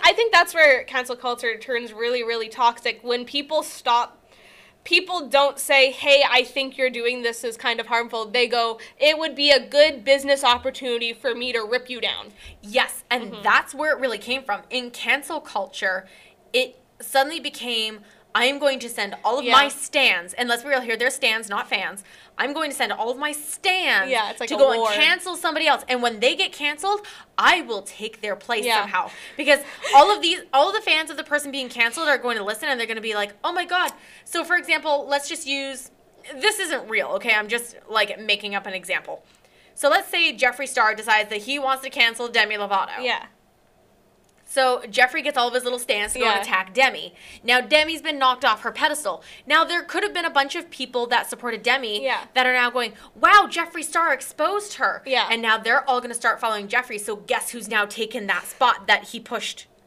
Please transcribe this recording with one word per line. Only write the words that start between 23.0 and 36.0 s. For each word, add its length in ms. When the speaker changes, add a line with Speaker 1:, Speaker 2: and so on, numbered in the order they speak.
Speaker 2:
of 80
my 140
stans 760
Speaker 1:
Yeah, 200
it's 80
like 120
Speaker 2:
to 40
Speaker 1:
a 40
Speaker 2:
go 200
Speaker 1:
war. 140
Speaker 2:
and 100
cancel 340
somebody 300
else. 220
And 140
when 180
they 160
get 160
canceled, 520
I 260
will 200
take 380
their 160
place 280
Speaker 1:
Yeah. 180
Speaker 2:
somehow." 280
Because 220
all 200
of 80
these, 200
all 160
of 80
the 60
fans 280
of 60
the 80
person 260
being 180
canceled 380
are 120
going 180
to 80
listen, 240
and 100
they're 80
gonna 140
be 160
like, 160
"Oh 100
my 120
God." 260
So, 200
for 120
example, 520
let's 200
just 200
use, 420